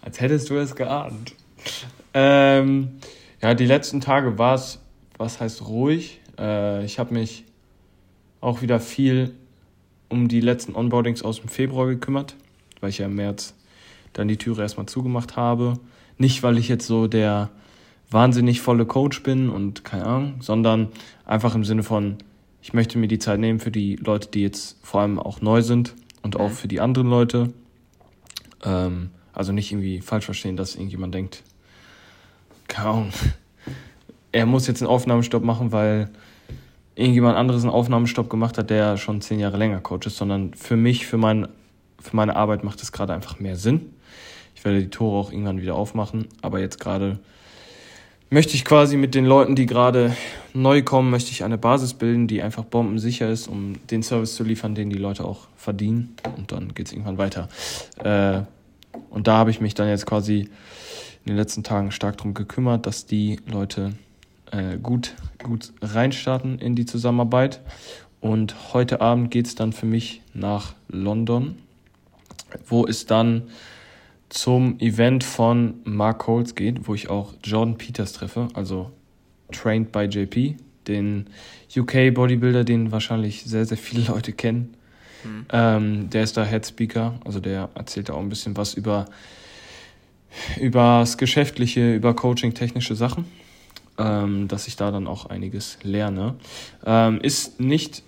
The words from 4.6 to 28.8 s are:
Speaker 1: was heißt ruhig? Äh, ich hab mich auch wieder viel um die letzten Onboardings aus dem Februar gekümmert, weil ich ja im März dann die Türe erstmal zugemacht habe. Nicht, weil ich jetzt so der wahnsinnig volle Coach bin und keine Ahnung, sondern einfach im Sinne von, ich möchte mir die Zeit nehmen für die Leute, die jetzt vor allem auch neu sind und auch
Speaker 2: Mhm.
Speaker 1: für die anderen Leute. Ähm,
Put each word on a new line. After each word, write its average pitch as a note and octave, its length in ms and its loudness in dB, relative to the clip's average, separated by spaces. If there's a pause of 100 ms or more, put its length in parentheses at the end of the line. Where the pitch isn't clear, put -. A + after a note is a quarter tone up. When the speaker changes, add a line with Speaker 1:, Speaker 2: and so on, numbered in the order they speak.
Speaker 1:
was A2+ 220 -6
heißt A2+ 260 -6
ruhig? C3+ 540 -2 (180)
Äh, G#2 480 -2
ich G#2 140 -8
hab A#2+ 120 -4
mich A2+ 340 -4 (960)
auch A#2+ 200 -2
wieder A#2+ 180 2
viel C3 540 0 (760)
um A#2+ 180 2
die A#2 140 2
letzten A#2+ 340 0
Onboardings A#2+ 480 0
aus A2 160 -6
dem - 100 -14
Februar C3 380 -2
gekümmert, C3+ 480 -4 (460)
weil G2 80 -4
ich G2+ 100 -8
ja G2+ 60 -4
im G2 100 -4
März G2+ 400 -6 (560)
dann G#2 160 -2
die G#2+ 100 0
Türe A2 240 -4
erstmal G#2 260 -6
zugemacht B2 500 -4
habe. A#2+ 420 0 (380)
Nicht, C3 260 2
weil A#2+ 140 4
ich A#2 100 0
jetzt A#2+ 180 0
so A2+ 220 2
der G#2 420 2 (600)
wahnsinnig A#2+ 500 6
volle A#2+ 240 4
Coach C#3 380 0
bin C3 260 0
und G2+ 360 -6
keine F#2+ 200 -6
Ahnung, C3+ 360 -2
sondern A2 480 2 (360)
einfach A2+ 300 0
im G#2+ 80 2
Sinne A2 180 0
von, G2+ 360 -2 (440)
ich - 120 -18
möchte A#2 260 2
mir A2 80 2
die G#2+ 120 0
Zeit G#2 200 0
nehmen A2+ 200 2
für A2 120 -6
die G2+ 240 -2
Leute, G#2 320 -2
die G#2 140 -2
jetzt - 420 -4
vor - 180 0
allem G#2 160 0
auch - 240 -8
neu A2 200 4
sind A#2+ 340 2 (260)
und G2+ 180 -6
auch G#2 100 0
Speaker 2:
Mhm. A2 40 -8
Speaker 1:
für - 140 -10
die G2 140 -2
anderen B2 280 2
Leute. A#2+ 420 4 (1120)
Ähm, F2+ 460 -2 (240)